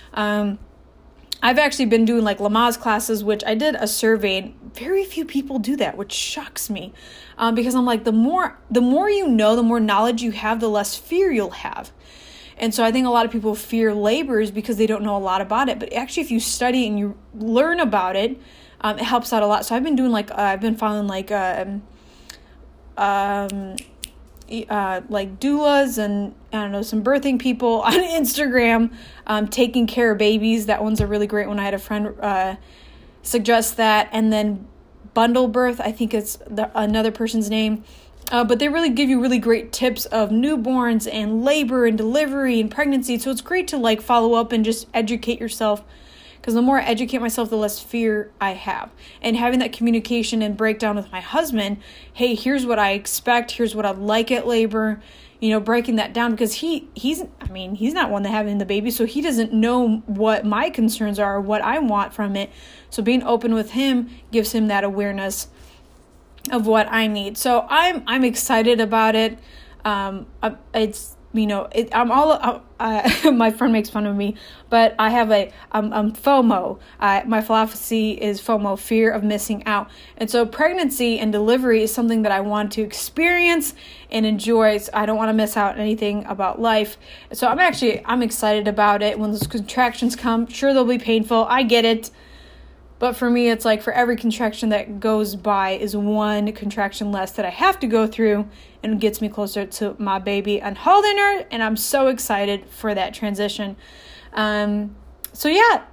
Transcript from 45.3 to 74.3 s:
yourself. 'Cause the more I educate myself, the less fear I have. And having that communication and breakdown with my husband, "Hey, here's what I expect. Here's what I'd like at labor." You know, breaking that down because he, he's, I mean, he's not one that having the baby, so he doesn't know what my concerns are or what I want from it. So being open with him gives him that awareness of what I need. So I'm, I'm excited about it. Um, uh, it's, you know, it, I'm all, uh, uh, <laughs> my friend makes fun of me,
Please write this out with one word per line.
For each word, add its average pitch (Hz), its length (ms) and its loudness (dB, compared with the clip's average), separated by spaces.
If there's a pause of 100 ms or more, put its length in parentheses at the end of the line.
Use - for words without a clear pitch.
yourself. 214 420 -2 (580)
'Cause 233 140 -2
the 233 80 4
more 262 180 4
I - 40 -2
educate 240 360 -2
myself, 226 300 -4
the 226 60 -2
less 208 220 -2
fear 214 520 -2 (100)
I 196 120 -2
have. - 380 -8 (300)
And 226 160 0
having 240 220 0
that 226 140 0
communication 233 680 0
and 208 160 -2
breakdown 214 400 0
with 196 160 -8
my 185 80 -10
husband, 220 560 -2 (360)
"Hey, 240 220 0
here's 254 300 0
what 233 140 0
I 202 140 2
expect. 240 600 -2
Here's 220 240 -2
what 214 80 -2
I'd 196 140 -2
like 220 340 0
at 240 140 -2
labor." 220 540 0 (380)
You 220 120 0
know, 214 100 2
breaking 233 360 0
that 208 180 -2
down 233 160 0
because 220 240 0
he, 320 400 -4
he's, 311 280 -4 (180)
I - 120 -10
mean, 190 220 -10
he's 220 180 -2
not 320 180 0
one 202 120 -2
that 202 80 -4
having 208 280 -2
the 196 60 -2
baby, 208 260 -2
so 233 140 -2
he 240 160 -2
doesn't 240 320 0
know 226 540 2
what 214 400 0
my 220 240 0
concerns 220 480 0
are 202 180 0
or 202 40 -2
what 202 220 -2
I 269 180 0
want 208 320 0
from 202 220 -4
it. 202 160 -4 (400)
So - 120 -2
being 247 220 2
open 233 280 0
with 220 200 -2
him 247 360 0 (220)
gives 220 220 0
him 220 160 2
that 202 160 0
awareness 196 640 -4 (1000)
of 233 160 0
what 220 240 4
I 220 160 2
need. 208 320 -4
So 240 300 2
I'm, 330 400 2
I'm 254 160 2
excited 233 560 2
about 220 340 2
it. 220 240 0 (460)
Um, 196 420 -4 (160)
uh, 220 80 0 (240)
it's, 220 420 -2 (180)
you 220 120 2
know, 202 260 -2
it, 226 220 -2
I'm 233 160 2
all, 294 220 4
uh, 247 280 -2 (200)
uh, 226 500 2
<laughs> - 20 8
my 226 200 4
friend 233 200 0
makes 214 160 0
fun 208 180 -4
of 202 100 -2
me, 202 180 -2 (340)